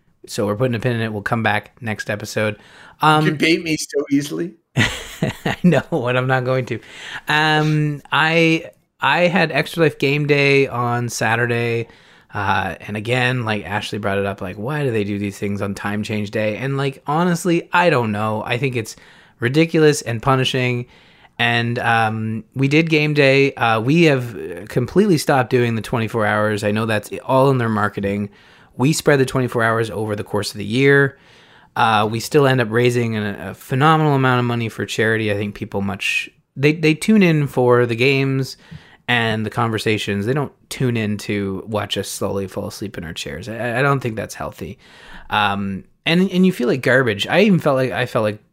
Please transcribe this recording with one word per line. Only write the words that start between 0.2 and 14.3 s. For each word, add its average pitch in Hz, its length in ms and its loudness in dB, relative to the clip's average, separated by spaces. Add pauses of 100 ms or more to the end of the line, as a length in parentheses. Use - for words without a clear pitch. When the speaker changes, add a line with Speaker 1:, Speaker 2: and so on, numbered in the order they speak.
Speaker 1:
so 107 200 -4
we're 104 100 0
putting 120 200 0
a 110 40 -2
pin 120 160 0
in 113 60 -2
it. 110 100 -2
We'll 104 100 -6
come 113 220 -2
back 107 380 -2
next - 280 -6
episode. 107 480 -4 (440)
Um, 156 240 4
Speaker 2:
You 151 80 2
bait 160 280 2
me 160 140 -2
so 147 340 -4
easily. 151 460 -2 (100)
Speaker 1:
<laughs> - 120 -14
I - 840 -4
know, 165 200 4 (240)
and 127 100 0
I'm 127 100 0
not 131 180 0
going 131 220 -2
to. 110 120 -6 (480)
Um, 151 720 2 (100)
I, 160 600 2 (280)
I 143 280 2
had 160 240 2
Extra 151 320 0
Life 147 160 2
Game 143 280 0
Day 139 400 4
on 120 420 -2
Saturday, 117 760 0 (460)
uh, 98 480 -2
and 104 160 -8
again, 123 480 0
like, 107 200 -4
Ashley 104 340 -6
brought 98 180 -2
it 98 80 -2
up, 98 160 -6